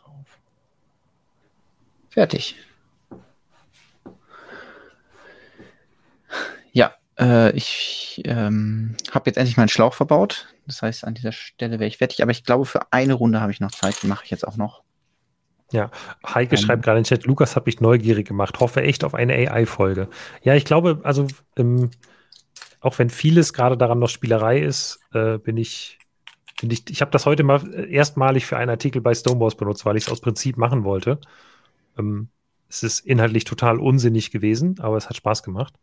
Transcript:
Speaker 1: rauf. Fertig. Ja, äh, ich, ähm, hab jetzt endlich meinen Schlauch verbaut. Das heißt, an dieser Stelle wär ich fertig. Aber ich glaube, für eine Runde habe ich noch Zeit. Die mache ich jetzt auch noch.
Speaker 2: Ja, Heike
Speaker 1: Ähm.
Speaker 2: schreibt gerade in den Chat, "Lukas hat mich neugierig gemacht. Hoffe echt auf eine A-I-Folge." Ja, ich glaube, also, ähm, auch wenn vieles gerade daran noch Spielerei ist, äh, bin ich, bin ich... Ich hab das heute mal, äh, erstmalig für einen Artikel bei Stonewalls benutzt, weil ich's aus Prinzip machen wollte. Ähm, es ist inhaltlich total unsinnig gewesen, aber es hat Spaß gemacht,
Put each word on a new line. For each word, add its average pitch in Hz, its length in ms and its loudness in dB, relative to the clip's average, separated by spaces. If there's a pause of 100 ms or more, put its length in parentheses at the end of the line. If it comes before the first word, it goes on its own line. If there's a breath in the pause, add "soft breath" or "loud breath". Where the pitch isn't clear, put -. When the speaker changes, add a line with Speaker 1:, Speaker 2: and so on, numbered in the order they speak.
Speaker 1:
rauf. - 20 -20 (2000)
Fertig. - 440 0 (4000 loud breath)
Ja, - 220 4 (260)
äh, 120 360 6
ich, - 720 -8
ähm, 110 680 -2 (160)
hab - 160 0
jetzt - 100 -2
endlich 123 200 2
meinen 110 120 6
Schlauch 120 240 4
verbaut. 156 600 0 (140)
Das - 140 -12
heißt, 113 220 -6
an 113 120 -8
dieser 117 160 -8
Stelle - 480 -8
wär 107 80 -2
ich 110 100 -8
fertig. - 240 -2
Aber 120 100 2
ich - 120 -4
glaube, 127 220 2
für - 260 -4
eine 131 220 2
Runde 113 280 2
habe 101 100 -2
ich - 80 -8
noch 98 120 -4
Zeit. - 320 -2
Die 101 40 -2
mache 98 180 -4
ich - 60 -10
jetzt - 160 -6
auch 104 100 -10
noch. 107 260 -6 (880)
Speaker 2:
Ja, 107 200 -2 (340 loud breath)
Heike 123 300 0
Speaker 1:
Ähm. 101 60 2
Speaker 2:
schreibt 113 220 0
gerade 113 140 4
in 117 60 4
den - 60 -2
Chat, - 160 0
"Lukas 135 300 2
hat - 100 0
mich - 140 -4
neugierig 113 480 4
gemacht. 98 320 -4
Hoffe 127 220 0
echt 139 220 0
auf 143 100 -4
eine 123 200 0
A-I-Folge." 101 760 0 (340 loud breath)
Ja, 135 140 4
ich 143 100 2
glaube, 160 380 2
also, 143 240 0 (300)
ähm, 123 340 2 (920 soft breath)
auch - 160 -2
wenn 120 120 2
vieles 160 440 2
gerade 127 240 2
daran 120 220 2
noch 120 100 2
Spielerei 113 500 0
ist, - 400 -4 (140)
äh, 110 240 0
bin 110 200 -4
ich, - 420 -8 (600)
bin 117 120 -4
ich... - 180 -6
Ich - 120 -4
hab 139 100 0
das 143 140 2
heute 151 180 4
mal, 139 180 4 (120)
äh, - 180 -8
erstmalig 135 540 2
für 131 120 -6
einen 120 140 -2
Artikel 120 300 -2
bei 117 120 2
Stonewalls 117 420 0
benutzt, 101 300 -6
weil 107 120 2
ich's - 120 -4
aus - 120 -8
Prinzip 120 360 -4
machen 117 260 0
wollte. 98 360 -2 (800 soft breath)
Ähm, 104 320 -6 (380)
es - 160 -12
ist - 180 -4
inhaltlich 113 420 -2
total 117 360 0
unsinnig 120 520 0
gewesen, 117 480 -2
aber 110 180 -2
es - 120 -8
hat - 80 -12
Spaß - 260 -4
gemacht, 104 400 -8